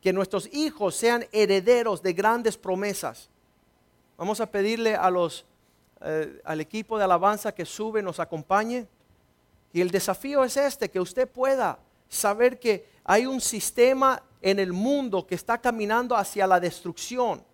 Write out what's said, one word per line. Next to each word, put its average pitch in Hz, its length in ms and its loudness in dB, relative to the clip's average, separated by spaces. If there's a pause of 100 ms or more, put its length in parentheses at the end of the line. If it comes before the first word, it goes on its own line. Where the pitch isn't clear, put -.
Que 185 120 2
nuestros 190 400 -2
hijos 277 420 -2
sean 233 380 0
herederos 208 680 4
de 185 120 0
grandes 220 440 0
promesas". 185 720 -6 (880)
Vamos 208 220 -4
a 214 100 -4
pedirle 220 460 0
a 185 140 2
los, 175 360 -2 (560)
eh, 156 440 -6
al 156 160 -6
equipo 214 360 -8
de 208 60 2
alabanza 196 500 2
que 170 120 -8
sube, 214 360 -4
nos 175 180 -8
acompañe. 202 680 -4 (840)
Y 170 80 0
el 180 100 0
desafío 262 540 0
es 247 100 -4
este, 277 340 -2
que 226 120 -2
usted 247 280 -2
pueda 254 500 -2 (280)
saber 233 520 0
que 214 300 -2 (140)
hay 220 220 4
un 262 160 -4
sistema 262 800 2 (200)
en 196 180 2
el 185 120 0
mundo 220 560 0
que 185 80 -4
está 233 220 -2
caminando 233 580 0
hacia 202 320 0
la 185 140 6
destrucción. 180 840 -4 (100)